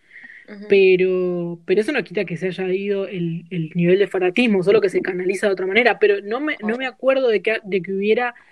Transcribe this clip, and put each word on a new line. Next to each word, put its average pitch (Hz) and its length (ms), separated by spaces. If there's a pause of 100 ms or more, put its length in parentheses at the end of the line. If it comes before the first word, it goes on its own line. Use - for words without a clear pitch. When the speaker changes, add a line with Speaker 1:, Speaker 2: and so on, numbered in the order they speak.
(500)
Speaker 1:
Ujú. 208 180
Speaker 2:
Pero, 185 960
pero 190 140
eso 214 140
no 247 100
quita 190 220
que 175 100
se 165 120
haya 185 200
ido 196 400
el, 170 420
el 165 260
nivel 175 220
de 202 100
fanatismo, 190 540
solo 202 200
que 196 80
se 180 120
canaliza 190 460
de 196 60
otra 185 120
manera. 202 340
Pero 202 220
no 214 200
me, 302 200
no 214 160
me 262 80
acuerdo 262 440
de 208 120
que, 220 220
de 190 180
que 190 120
hubiera, 214 420 (160)